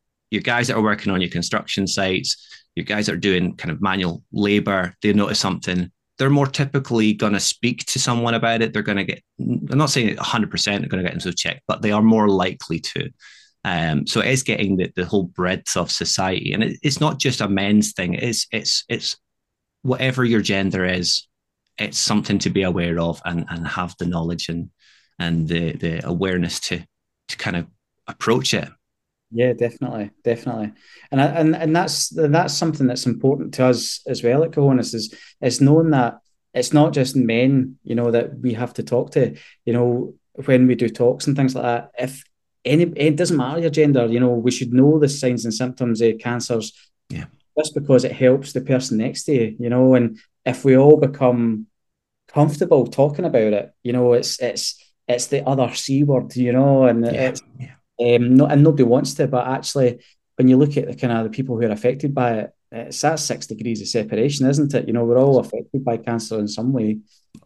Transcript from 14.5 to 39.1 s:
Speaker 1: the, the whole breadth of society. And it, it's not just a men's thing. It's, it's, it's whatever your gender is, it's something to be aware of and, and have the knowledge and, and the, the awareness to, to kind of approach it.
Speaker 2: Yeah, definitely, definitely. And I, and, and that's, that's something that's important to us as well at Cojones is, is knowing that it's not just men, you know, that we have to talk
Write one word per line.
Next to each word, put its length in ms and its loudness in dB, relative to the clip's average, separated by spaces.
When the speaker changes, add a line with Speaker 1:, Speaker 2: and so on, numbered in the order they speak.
Speaker 1:
the, 180 -4
the 120 -4
whole 180 0
breadth 520 -6
of 140 -2
society. 600 -4
And 100 -2
it, 200 -4
it's 180 -2
not 180 -2
just 220 -2
a 80 -2
men's 460 2
thing. 180 -4
It's, 400 -4
it's, 380 -4
it's 260 -6
whatever 400 -2
your 200 2
gender 420 0
is, 420 -2
it's 200 -8
something 420 0
to 100 -2
be 120 0
aware 380 -2
of 240 -4
and, 240 -6
and 180 -10
have 320 -8
the 80 -6
knowledge 440 -4
and, 180 -8
and 300 -2
the, 240 -2
the 340 -6
awareness 540 -2
to, 240 -8
to 100 -10
kind 180 -6
of 100 -6
approach 460 -2
it. 160 -4
Speaker 2:
Yeah, 240 0
definitely, 560 -6
definitely. 500 -4
And 100 0
I, 40 4
and, 320 2
and 180 -2
that's, 360 -2
that's 440 0
something 320 0
that's 200 -4
important 480 -2
to 100 0
us 420 0
as 160 -6
well 220 2
at 60 -4
Cojones 440 0
is, 180 -8
is 220 0
knowing 280 6
that 280 0
it's 220 -2
not 180 6
just 240 0
men, 640 2
you 120 -6
know, 160 0
that 280 0
we 140 -2
have 220 -6
to 80 -6
talk 300 -2